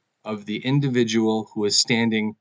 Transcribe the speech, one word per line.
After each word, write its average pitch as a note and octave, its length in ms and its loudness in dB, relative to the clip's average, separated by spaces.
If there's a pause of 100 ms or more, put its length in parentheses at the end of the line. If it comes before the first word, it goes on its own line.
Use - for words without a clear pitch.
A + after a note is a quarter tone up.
(240)
of G#2+ 200 -8
the G#2+ 140 -6
individual A#2 960 0
who G#2+ 100 -2
is G2+ 160 2
standing A2 600 0